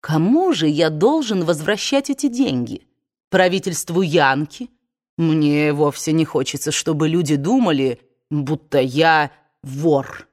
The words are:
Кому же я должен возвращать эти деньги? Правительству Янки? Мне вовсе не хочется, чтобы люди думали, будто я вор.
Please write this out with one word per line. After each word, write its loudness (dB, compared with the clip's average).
Кому 2
же 0
я 2
должен 0
возвращать -2
эти -4
деньги? -2
Правительству 0
Янки? 0
Мне 2
вовсе -2
не 2
хочется, -4
чтобы -2
люди 0
думали, 0
будто -2
я 2
вор. -2